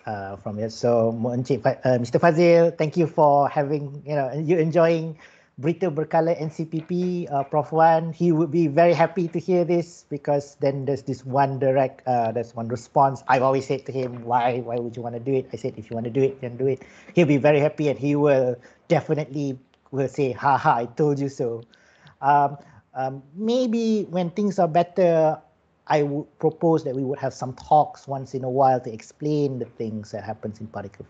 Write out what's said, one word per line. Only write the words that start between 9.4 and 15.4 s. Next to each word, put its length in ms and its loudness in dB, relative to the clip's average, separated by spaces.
this 420 -2
because 540 -4
then 240 -2
there's 180 -4
this 220 -8
one 340 0
direct, 480 0
uh, 240 0
there's 240 -6
one 140 -8
response. 580 0
I've 160 2
always 240 0
said 200 -4
to 40 -10
him, 320 -8
"Why, 360 0
why 180 -6
would 180 -8
you 60 -12
wanna 180 -10
do 140 -4
it?" 180 -2